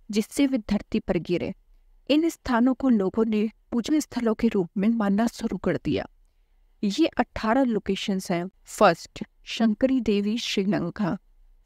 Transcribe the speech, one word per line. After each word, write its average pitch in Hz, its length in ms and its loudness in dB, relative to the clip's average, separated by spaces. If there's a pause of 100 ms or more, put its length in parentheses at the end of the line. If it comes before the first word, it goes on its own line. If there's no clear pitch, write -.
(120)
जिससे 220 360 0
वे 269 100 -2
धरती 208 420 -4
पर - 180 -2
गिरे। 170 360 -4 (560)
इन 311 200 4
स्थानों 254 440 2
को 269 160 0
लोगों 220 360 2
ने 214 240 0 (220)
पूजन 294 280 0
स्थलों 240 340 -2
के - 140 2
रूप 190 300 0
में 202 120 2
मानना 220 380 2
शुरू - 300 -6
कर 175 280 -2
दिया। 107 240 -2 (760)
ये 220 240 2
अठारह 233 560 0
लोकेशंस 196 680 -2
हैं। 175 180 -2 (140)
फर्स्ट, - 600 2 (200)
शंकरी 254 580 0
देवी 208 360 0
श्रीलंका। 202 800 -2 (480)